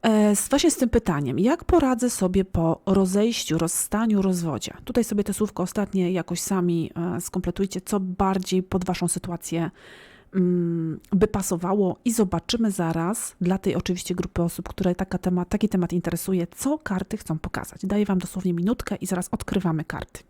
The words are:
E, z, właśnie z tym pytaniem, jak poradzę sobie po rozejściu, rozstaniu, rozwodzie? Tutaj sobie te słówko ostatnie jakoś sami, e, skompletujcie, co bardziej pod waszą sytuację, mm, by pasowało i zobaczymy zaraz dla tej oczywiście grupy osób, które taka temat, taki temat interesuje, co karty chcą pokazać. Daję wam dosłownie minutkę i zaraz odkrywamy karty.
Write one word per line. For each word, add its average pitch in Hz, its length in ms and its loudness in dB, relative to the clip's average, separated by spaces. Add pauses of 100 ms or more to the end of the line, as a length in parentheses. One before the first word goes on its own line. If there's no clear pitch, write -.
E, 214 300 6
z, - 120 -4
właśnie 294 220 4
z - 60 0
tym 247 120 2
pytaniem, 147 500 2
jak 254 260 2
poradzę 254 460 4
sobie 185 340 2
po 170 420 0
rozejściu, 196 720 2
rozstaniu, 208 640 0
rozwodzie? 170 520 -2 (100)
Tutaj 233 200 0
sobie 202 200 0
te 196 100 -4
słówko 208 280 -2
ostatnie 185 500 0
jakoś 175 280 -4
sami, 175 500 0 (260)
e, 180 40 -6
skompletujcie, 185 600 -4
co 202 200 -2
bardziej 185 640 0
pod 185 220 -2
waszą 175 240 -2
sytuację, 170 640 -4 (640)
mm, 170 680 0 (120)
by 196 160 4
pasowało 190 760 0
i 240 80 2
zobaczymy 214 580 0
zaraz 165 680 -2
dla 185 180 2
tej 190 160 0
oczywiście 180 400 -2
grupy - 280 -2
osób, 170 260 -4
które 185 260 0
taka 185 240 -4
temat, 180 300 0
taki 208 200 0
temat 180 240 0
interesuje, 170 540 -2
co 294 320 -2
karty 185 380 -4
chcą 160 220 -6
pokazać. - 480 -8
Daję 208 180 2
wam 196 140 2
dosłownie 180 360 -2
minutkę 190 420 -2
i - 100 -8
zaraz 180 260 -2
odkrywamy 165 520 -2
karty. - 460 -12